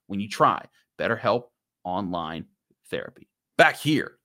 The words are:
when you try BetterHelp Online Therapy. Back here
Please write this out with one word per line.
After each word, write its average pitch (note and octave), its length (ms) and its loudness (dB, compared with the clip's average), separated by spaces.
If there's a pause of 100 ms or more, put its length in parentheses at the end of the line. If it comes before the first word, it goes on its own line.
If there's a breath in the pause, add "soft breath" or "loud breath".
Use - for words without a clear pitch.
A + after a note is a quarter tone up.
when G2 120 -6
you G2+ 120 -6
try A#2+ 340 2 (340)
BetterHelp A2+ 460 0 (400)
Online F2 600 -6 (420)
Therapy. - 400 -10 (300)
Back D#3 180 6
here C#3+ 480 0